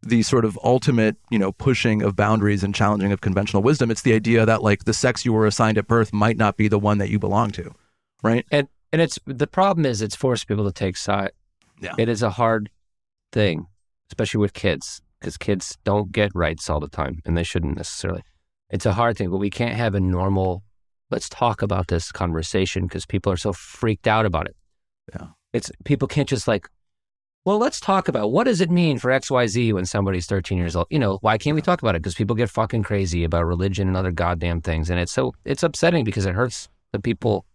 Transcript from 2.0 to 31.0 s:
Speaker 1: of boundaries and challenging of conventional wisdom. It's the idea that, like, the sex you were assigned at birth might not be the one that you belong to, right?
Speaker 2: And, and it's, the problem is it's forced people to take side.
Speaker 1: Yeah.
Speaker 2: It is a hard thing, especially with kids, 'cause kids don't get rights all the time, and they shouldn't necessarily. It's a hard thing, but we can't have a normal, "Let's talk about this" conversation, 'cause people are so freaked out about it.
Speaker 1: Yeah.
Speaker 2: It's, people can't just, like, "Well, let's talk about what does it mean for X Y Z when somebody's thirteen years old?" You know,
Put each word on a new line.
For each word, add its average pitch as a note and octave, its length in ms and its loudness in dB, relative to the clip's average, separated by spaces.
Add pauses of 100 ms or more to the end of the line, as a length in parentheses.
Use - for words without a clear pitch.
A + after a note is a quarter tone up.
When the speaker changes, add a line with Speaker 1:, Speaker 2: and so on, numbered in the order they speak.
Speaker 1:
of G2+ 140 0
boundaries G#2 480 2
and G2 100 -2
challenging G2+ 380 2
of G2 100 -2
conventional G2 400 0
wisdom. B2 300 2
It's A2 100 -4
the A#2+ 120 4
idea A2 320 4
that, G#2+ 180 2
like, G#2 220 2
the A2+ 80 2
sex - 320 0
you A#2+ 80 2
were A2 120 4
assigned G#2+ 320 2
at G#2 100 -2
birth A#2 240 2
might G#2 260 2
not G#2+ 200 2
be G#2+ 100 2
the G#2 120 2
one G#2 180 2
that G2+ 120 -2
you G#2 100 2
belong G2+ 320 0
to, E2+ 200 -10 (520)
right? A#2 280 2
Speaker 2:
And, C#3+ 160 0 (240)
and D#3+ 100 2
it's, - 240 0
the C#3 220 -4
problem F#3 380 2
is A#2 160 0
it's G#2+ 140 -4
forced B2+ 320 0
people G#2 180 0
to G2 60 0
take F#2+ 260 -4
side. G2+ 340 -2 (480)
Speaker 1:
Yeah. E2+ 200 -10
Speaker 2:
It A2+ 100 2
is A2+ 140 0
a G#2+ 80 2
hard A2+ 380 0 (640)
thing, F2 360 0 (420)
especially A2 300 -2
with G#2 140 2
kids, - 480 -4 (200)
'cause - 160 -8
kids - 460 -4
don't G2+ 280 0
get G#2 240 0
rights D#2+ 340 -2
all D2+ 100 0
the D2 100 -8
time, D#2 360 -6
and E2+ 120 0
they E2+ 60 0
shouldn't E2 340 -4
necessarily. - 460 -8 (460)
It's F#2 160 -4
a G2+ 80 2
hard A#2 240 0
thing, F#2 120 -2
but F#2+ 80 -2
we G2+ 120 -2
can't A#2 260 -4
have A2 200 -2
a G2+ 40 0
normal, F#2 640 0 (480)
"Let's - 180 -6
talk A#2 320 -2
about F#2 260 -2
this" E2+ 240 -4
conversation, F2+ 800 -2
'cause - 160 -8
people G2 260 -2
are F2+ 60 -2
so G2+ 160 -2
freaked - 540 -4
out A2 180 4
about E2+ 220 -2
it. - 80 -16 (580)
Speaker 1:
Yeah. - 140 -12 (260)
Speaker 2:
It's, - 180 -4 (140)
people C#3 240 0
can't C#3 200 0
just, A#2+ 180 -2
like, G#2+ 220 -2 (760)
"Well, G3+ 120 2
let's B3 220 0
talk F#3+ 300 0
about G#2+ 240 0
what G3 100 4
does A#3+ 180 2
it F3+ 80 0
mean E3 300 2
for B2 100 -2
X C3 220 0
Y B2 160 2
Z A2+ 260 0
when F#2 120 0
somebody's F#2+ 420 0
thirteen F#2+ 320 -2
years E2+ 160 -2
old?" F2 160 0
You D#3 80 2
know, G2 220 0